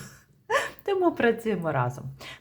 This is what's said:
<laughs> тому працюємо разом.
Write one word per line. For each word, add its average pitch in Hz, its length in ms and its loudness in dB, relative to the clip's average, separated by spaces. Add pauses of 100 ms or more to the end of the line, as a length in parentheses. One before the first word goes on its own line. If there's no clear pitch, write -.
(380)
<laughs> - 460 -2
тому 370 280 2
працюємо 220 600 2
разом. 123 320 0 (360)